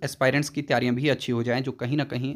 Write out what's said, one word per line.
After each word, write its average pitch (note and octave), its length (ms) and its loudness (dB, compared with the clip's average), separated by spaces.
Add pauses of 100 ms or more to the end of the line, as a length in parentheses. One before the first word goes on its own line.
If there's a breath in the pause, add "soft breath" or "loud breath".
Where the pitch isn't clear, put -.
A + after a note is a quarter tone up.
एस्पायरेंट्स C#3 460 2
की - 120 -6
तैयारियाँ B2 340 2
भी C#3 140 2
अच्छी B2+ 220 0
हो A#2 120 0
जाएँ B2 180 0
जो C3 100 -4
कहीं B2+ 260 -2
ना D3 60 2
कहीं C3 320 -4